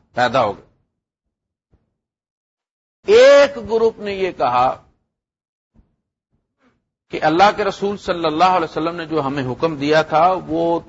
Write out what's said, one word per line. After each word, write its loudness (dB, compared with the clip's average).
پیدا 0
ہو -6
گئے۔ -20
ایک 6
گروپ -2
نے -8
یہ -4
کہا -2
کہ -10
اللہ 2
کے -4
رسول -6
صلی -6
اللہ 0
علیہ 0
وسلم -6
نے -12
جو -4
ہمیں -6
حکم -4
دیا 0
تھا، 0
وہ -2